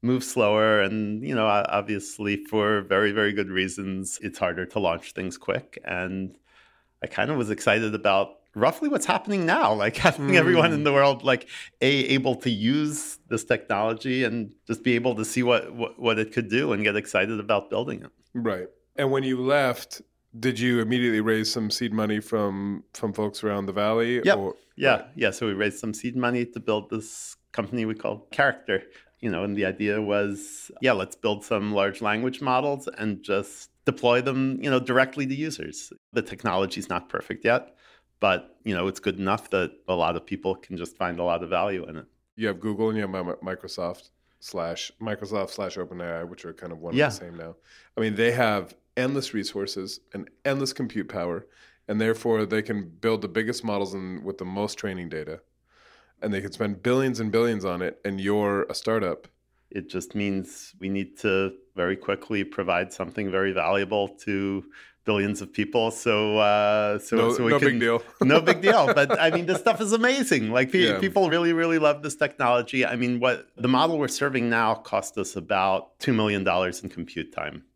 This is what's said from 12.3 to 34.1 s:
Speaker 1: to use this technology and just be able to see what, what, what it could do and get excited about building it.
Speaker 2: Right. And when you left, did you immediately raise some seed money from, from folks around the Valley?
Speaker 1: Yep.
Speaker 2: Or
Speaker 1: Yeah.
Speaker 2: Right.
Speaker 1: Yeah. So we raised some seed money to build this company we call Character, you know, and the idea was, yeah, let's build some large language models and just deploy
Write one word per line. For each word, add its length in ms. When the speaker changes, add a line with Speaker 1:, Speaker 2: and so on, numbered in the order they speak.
Speaker 1:
to 40
use 680
this 160
technology 800
and 280
just 160
be 100
able 220
to 100
see 180
what, 300
what, 260
what 200
it 120
could 180
do 240
and 100
get 120
excited 440
about 300
building 340
it. 80
Speaker 2:
Right. 340
And 160
when 120
you 180
left, 600
did 200
you 200
immediately 420
raise 300
some 200
seed 220
money 260
from, 640
from 200
folks 300
around 220
the 80
Valley? 500
Speaker 1:
Yep. 140
Speaker 2:
Or 180
Speaker 1:
Yeah. 200
Speaker 2:
Right. 100
Speaker 1:
Yeah. 160
So 160
we 60
raised 260
some 140
seed 220
money 300
to 140
build 300
this 460
company 340
we 100
call 360
Character, 520
you 120
know, 120
and 120
the 100
idea 360
was, 680
yeah, 120
let's 220
build 280
some 300
large 280
language 400
models 460
and 260
just 460
deploy 360